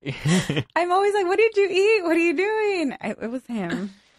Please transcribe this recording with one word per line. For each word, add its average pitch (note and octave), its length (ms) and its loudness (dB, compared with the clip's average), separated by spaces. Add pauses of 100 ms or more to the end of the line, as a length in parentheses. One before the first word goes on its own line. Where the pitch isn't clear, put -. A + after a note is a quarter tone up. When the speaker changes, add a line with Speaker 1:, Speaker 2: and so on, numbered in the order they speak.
Speaker 1:
<laughs> D3 720 -2
Speaker 2:
I'm F4 160 0
always G4 220 2
like, G4+ 120 0
"What F4+ 120 0
did A4 200 2
you G4 120 4
eat? G4+ 340 2
What E4 120 2
are E4+ 40 2
you E4+ 140 2
doing?" G4 680 -2
I, - 80 -6 (120)
it G#3+ 100 -8
was B3+ 160 -10
him. F#3+ 440 -6 (280)